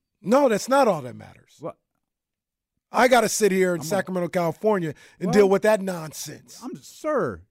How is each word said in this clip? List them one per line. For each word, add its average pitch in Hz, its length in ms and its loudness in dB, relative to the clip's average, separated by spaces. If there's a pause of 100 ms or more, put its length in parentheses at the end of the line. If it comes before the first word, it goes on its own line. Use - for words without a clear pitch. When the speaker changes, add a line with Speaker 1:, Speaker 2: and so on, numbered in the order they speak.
(220)
Speaker 1:
No, 262 280 2
that's 202 180 -2
not 269 200 4
all 165 160 0
that 117 120 -14
matters. 98 440 -20
Speaker 2:
What? 147 180 -14 (1120)
Speaker 1:
I 226 160 4
gotta 233 220 4
sit 208 240 0
here 185 220 2
in 160 60 -8
Speaker 2:
I'm 151 40 -12
a - 20 -10
Speaker 1:
Sacramento, 185 420 -4
California, 175 640 -2 (260)
and 185 80 -4
Speaker 2:
Well, 165 60 0
Speaker 1:
deal 202 160 6
with 190 120 2
that 214 200 2
nonsense. 156 800 -12
Speaker 2:
I'm, 247 140 -12
sir, 160 760 -6